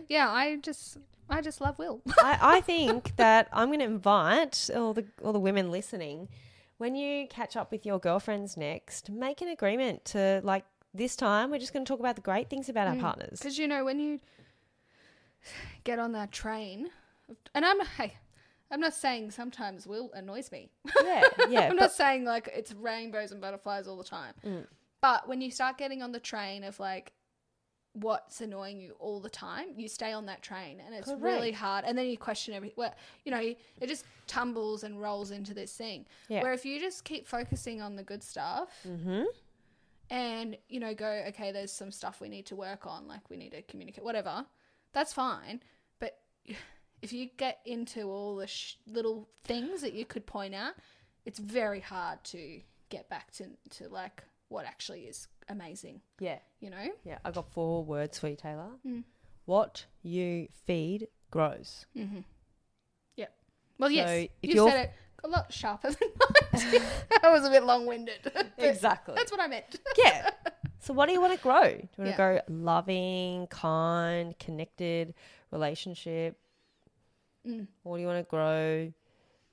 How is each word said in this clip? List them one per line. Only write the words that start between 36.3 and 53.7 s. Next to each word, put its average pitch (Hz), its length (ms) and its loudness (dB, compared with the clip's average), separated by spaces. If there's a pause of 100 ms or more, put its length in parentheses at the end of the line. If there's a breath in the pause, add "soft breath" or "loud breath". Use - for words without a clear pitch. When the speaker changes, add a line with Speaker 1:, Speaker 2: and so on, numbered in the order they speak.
Speaker 1:
Where 254 120 0
if 254 120 -6
you 277 140 -6
just 359 240 -8
keep - 240 -10
focusing 240 540 -6
on 202 140 -10
the 196 80 -12
good 202 200 -12
stuff 180 460 -6 (180)
Speaker 2:
Mm-hmm. 180 360 -4 (840)
Speaker 1:
and, 226 480 -6 (120)
you 254 100 -8
know, 220 160 -6
go, 214 100 -8 (220)
"Okay, 202 240 -8
there's 196 200 -8
some 196 200 -12
stuff - 300 -12
we 208 80 -12
need 196 180 -14
to 190 80 -12
work 196 320 -12
on, 165 200 -14
like, - 220 -18
we - 80 -16
need - 140 -16
to 156 120 -16
communicate," - 400 -18
whatever, 208 420 -6 (480)
that's 302 200 0
fine. 240 480 -6 (380 soft breath)
But - 200 -10 (840 loud breath)
if 208 120 -12
you 247 240 -8
get 262 280 -4
into 233 440 -8
all 202 280 -8
the 190 100 -8
sh-, - 300 -12 (100)
little 220 400 -4 (160)
things 269 380 -6
that 277 120 -6
you 220 120 -8
could 226 200 -10
point 196 300 -10
out, 240 180 -8 (520 soft breath)
it's 208 140 -14
very 208 420 -2
hard 175 440 -8
to 165 360 -16 (280)
get - 200 -14
back - 240 -12
to, 190 160 -16 (220)